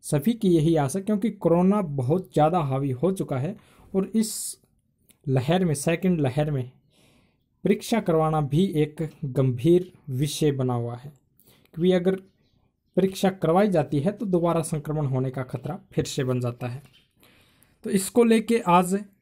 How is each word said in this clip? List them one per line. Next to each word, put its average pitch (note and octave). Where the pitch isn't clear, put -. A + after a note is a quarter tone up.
सभी D3+
की G#3
यही E3
आस C#3+
है, G3
क्योंकि G#3+
कोरोना F3+
बहुत D3
ज़्यादा D#3+
हावी C3+
हो D#3+
चुका D3+
है D#3+
और F#3+
इस A3
लहर D3
में, D#3+
सेकंड E3+
लहर D3+
में B2+
परीक्षा G#3
करवाना D#3
भी D3
एक D3+
गंभीर C3+
विषय D3
बना C3
हुआ A#2
है, C#3
क्योंकि F3
अगर F#3
परीक्षा F#3+
करवाई F#3
जाती D3+
है E3
तो G#3+
दोबारा E3+
संक्रमण D3+
होने C3
का C3
खतरा C#3
फिर D#3
से -
बन B2+
जाता B2
है। A#2+
तो A3+
इसको G#3
लेके A3+
आज F3